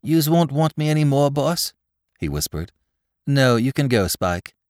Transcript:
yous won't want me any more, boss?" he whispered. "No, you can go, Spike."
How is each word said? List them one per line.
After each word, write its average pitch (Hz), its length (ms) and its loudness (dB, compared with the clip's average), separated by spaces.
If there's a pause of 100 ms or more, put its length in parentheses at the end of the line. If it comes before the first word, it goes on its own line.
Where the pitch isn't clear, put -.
yous 156 260 0
won't 165 240 2
want 156 260 -2
me 151 100 -2
any 151 160 2
more, 143 260 2
boss?" 147 440 -4 (460)
he 78 80 -4
whispered. 76 440 -6 (540)
"No, 131 300 2
you 123 160 0
can 139 160 -2
go, 107 180 2
Spike." 87 480 -6 (160)